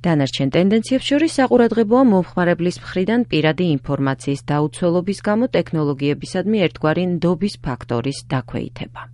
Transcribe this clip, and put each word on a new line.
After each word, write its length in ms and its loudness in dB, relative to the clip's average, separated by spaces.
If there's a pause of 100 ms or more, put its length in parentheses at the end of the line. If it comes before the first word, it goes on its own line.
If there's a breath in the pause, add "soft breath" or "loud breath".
დანარჩენ 480 0
ტენდენციებს 560 2
შორის 280 2
საყურადღებოა 640 4 (120)
მომხმარებლის 680 0
მხრიდან 380 0 (100)
პირადი 360 2 (100)
ინფორმაციის 640 -2 (100)
დაუცველობის 760 0
გამო 180 2 (120)
ტექნოლოგიებისადმი 1080 -2
ერთგვარი 360 0 (160)
ნდობის 400 0
ფაქტორის 600 -6 (120)
დაქვეითება. 720 -8 (120)